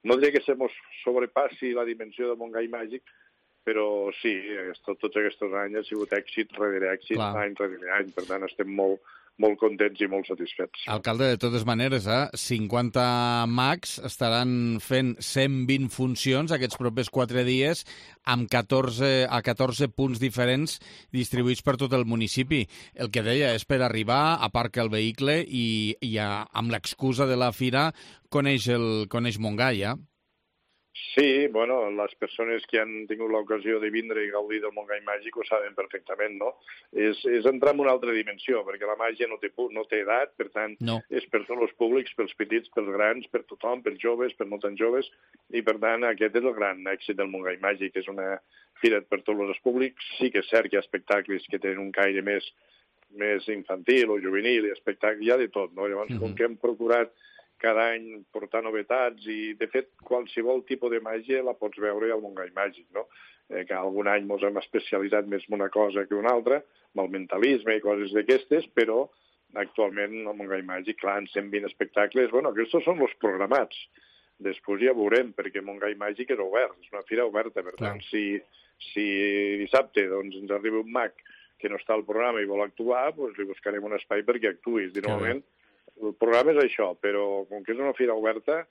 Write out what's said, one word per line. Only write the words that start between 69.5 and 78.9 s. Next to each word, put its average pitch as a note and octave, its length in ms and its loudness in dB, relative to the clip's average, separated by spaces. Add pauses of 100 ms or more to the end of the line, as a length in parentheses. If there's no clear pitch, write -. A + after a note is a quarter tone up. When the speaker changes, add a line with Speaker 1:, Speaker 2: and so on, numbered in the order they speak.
Speaker 1:
actualment G#2 720 -2
al G#2 80 -6
Montgai F#2+ 320 -6
Màgic, F#2 320 -6
clar, G2 220 -2
en F#2+ 100 -12
cent G2+ 180 -4
vint G2+ 160 -2
espectacles, G#2 640 0
bueno, C3 220 2
aquests A2+ 320 0
són E3+ 180 2
els - 220 2
programats. G#2 500 2 (640)
Després G2 460 -4
ja B2+ 100 6
veurem, A2+ 400 4
perquè G2 300 -6
Montgai G2+ 320 -4
Màgic G#2+ 400 -4
és G#2+ 80 -4
obert, G#2+ 400 0
és - 80 -20
una G2+ 160 -10
fira A#2 180 2
oberta, G#2+ 380 -2
per F2+ 160 -12
Speaker 2:
Clar. G#2 140 -4
Speaker 1:
tant, G#2+ 80 -12 (100)
si, G2+ 240 0 (560)